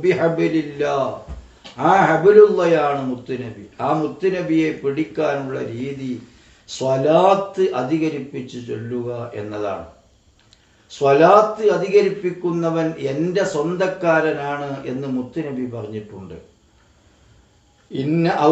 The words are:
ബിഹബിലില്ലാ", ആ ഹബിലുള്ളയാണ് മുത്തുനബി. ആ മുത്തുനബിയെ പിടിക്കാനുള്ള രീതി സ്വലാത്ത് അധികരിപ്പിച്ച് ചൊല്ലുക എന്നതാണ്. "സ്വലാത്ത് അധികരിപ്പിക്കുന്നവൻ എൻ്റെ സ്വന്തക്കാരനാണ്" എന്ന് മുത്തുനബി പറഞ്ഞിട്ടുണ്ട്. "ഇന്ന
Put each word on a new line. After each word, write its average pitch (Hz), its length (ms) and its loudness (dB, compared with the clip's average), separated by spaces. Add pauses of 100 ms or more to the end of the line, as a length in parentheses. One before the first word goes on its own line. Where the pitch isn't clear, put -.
ബിഹബിലില്ലാ", 156 960 0 (880)
ആ - 20 6 (160)
ഹബിലുള്ളയാണ് 165 1040 6
മുത്തുനബി. 117 560 -8 (220)
ആ - 20 0 (100)
മുത്തുനബിയെ 160 720 0 (120)
പിടിക്കാനുള്ള 139 760 -4 (140)
രീതി 131 400 -8 (640)
സ്വലാത്ത് 165 880 2 (160)
അധികരിപ്പിച്ച് 139 800 -4 (100)
ചൊല്ലുക 120 420 -8 (300)
എന്നതാണ്. 104 460 -8 (1040)
"സ്വലാത്ത് 180 720 4 (120)
അധികരിപ്പിക്കുന്നവൻ 170 1120 0 (220)
എൻ്റെ 175 420 -2
സ്വന്തക്കാരനാണ്" 156 1160 -2 (220)
എന്ന് 139 240 -6
മുത്തുനബി 127 580 -6
പറഞ്ഞിട്ടുണ്ട്. 104 640 -12 (1500)
"ഇന്ന 160 360 0 (260)